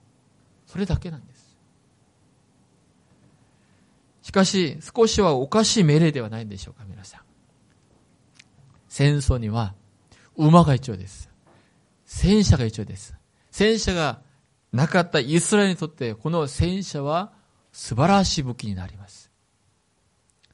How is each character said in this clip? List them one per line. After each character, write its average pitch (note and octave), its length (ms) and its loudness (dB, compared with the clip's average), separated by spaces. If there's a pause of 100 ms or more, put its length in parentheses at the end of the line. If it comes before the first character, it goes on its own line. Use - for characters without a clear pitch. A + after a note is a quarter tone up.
(640)
そ - 120 -14
れ G3 80 -4
だ F3 100 0
け F3 160 -10
な D#3 60 -14
ん - 100 -20
で - 80 -20
す。 - 220 -20 (2750)
し - 100 -20
か F#3+ 140 4
し、 F3+ 360 -2
少 - 260 2
し A3 140 0
は E3+ 140 2
お B2+ 140 -2
か A3 160 2
し A3 160 2
い - 20 6
命 D3+ 160 6
令 D#3+ 140 4
で C3+ 80 -6
は G#2+ 80 -8
な A2 100 -8
い A2+ 60 -10
ん G#2+ 40 -14
で G2+ 80 -12
し - 120 -16
ょ - 20 -20
う - 20 -20
か、 G#2 140 -20
皆 F#2+ 160 -18
さ - 140 -20
ん。 - 40 -20 (1700)
戦 C#3+ 300 2
争 C3+ 200 0
に A2+ 120 -6
は G#2+ 260 -4 (640)
馬 D#3+ 260 6
が D3 120 2
必 A#2+ 160 -6
要 F#2+ 60 -8
で F#2+ 80 -14
す。 - 240 -20 (760)
戦 G3+ 400 2
車 - 100 6
が B2+ 80 0
必 A2 160 -4
要 G2+ 60 -6
で G2 100 -14
す。 - 180 -20 (380)
戦 A3 260 2
車 G3 160 -2
が D3 280 -4 (500)
な C3 160 0
か F3+ 140 2
っ F3 80 -6
た D#3+ 100 0
イ C#3+ 220 0
ス G#3 140 0
ラ G#3 80 4
エ - 20 2
ル F#3+ 60 0
に E3+ 60 -4
と D#3+ 100 -6
っ - 20 -14
て、 A2+ 260 -6
こ D#3 140 -8
の D#3+ 180 -2
戦 F3 360 -4
車 D3+ 200 -8
は E3 300 -4 (400)
素 - 220 -10
晴 D#3+ 180 4
ら G3 100 4
し - 140 -2
い D3+ 60 -4
武 B2 120 -8
器 - 100 -14
に G2+ 100 -6
な F#2 120 -10
り - 80 -18
ま G2 140 -20
す。 - 200 -20 (1200)